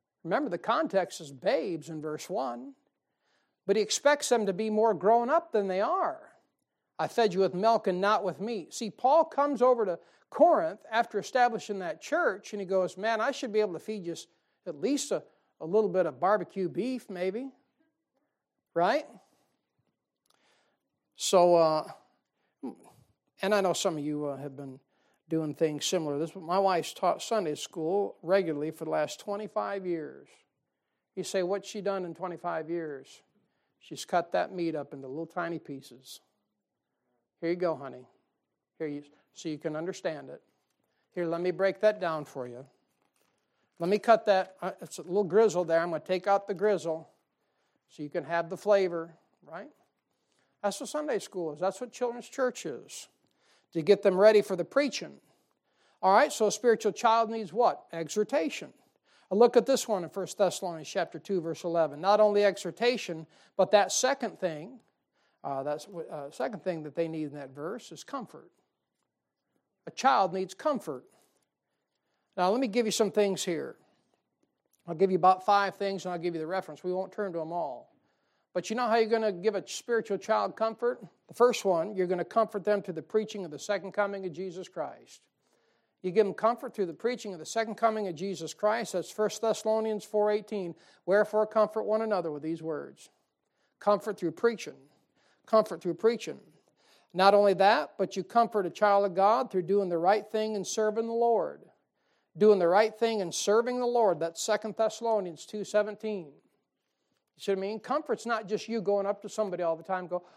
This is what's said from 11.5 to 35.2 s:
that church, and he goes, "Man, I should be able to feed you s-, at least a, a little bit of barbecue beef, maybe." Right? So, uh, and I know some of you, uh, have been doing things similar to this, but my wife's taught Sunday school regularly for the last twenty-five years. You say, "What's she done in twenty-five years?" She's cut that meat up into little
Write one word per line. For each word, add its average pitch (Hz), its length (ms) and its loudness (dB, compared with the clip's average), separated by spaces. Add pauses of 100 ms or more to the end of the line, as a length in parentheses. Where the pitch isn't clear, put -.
that 170 200 -6
church, 254 540 -2
and 202 60 -6
he 190 80 -8
goes, 185 280 0
"Man, 214 260 0
I 269 100 0
should 247 200 -6
be 214 100 2
able 196 120 0
to 156 60 -8
feed 208 260 -8
you 170 60 -6
s-, - 160 -12 (400)
at 156 80 -8
least 220 360 -2
a, 160 120 -2 (360)
a 160 60 -10
little 202 240 2
bit 175 160 2
of 131 140 -6
barbecue 185 500 0
beef, 226 400 -6
maybe." 190 400 -4 (1300)
Right? 208 320 2 (2000)
So, 175 400 6
uh, 156 360 2 (1500)
and 202 140 0
I 196 60 2
know 180 120 2
some 170 240 -2
of 147 60 -6
you, 147 220 -4
uh, 143 120 -6
have 139 180 -12
been 135 240 -14 (480)
doing 156 280 -4
things 151 320 0
similar 156 260 -2
to 143 60 -4
this, 156 120 -4
but 190 120 -14
my 175 160 0
wife's 185 340 2
taught - 300 0
Sunday 175 320 -2
school 190 640 -4
regularly 160 480 0
for 156 160 -10
the 160 60 -6
last 151 300 -2
twenty-five 202 680 -6
years. 143 400 -8 (880)
You 185 80 -6
say, 190 180 -2
"What's 190 260 -2
she 208 140 -10
done 190 240 -2
in 165 80 -8
twenty-five 165 560 -6
years?" 156 540 -8 (560)
She's - 240 -14
cut 175 280 0
that 180 200 0
meat 170 220 -4
up 143 220 -8
into 135 120 -12
little 147 200 -8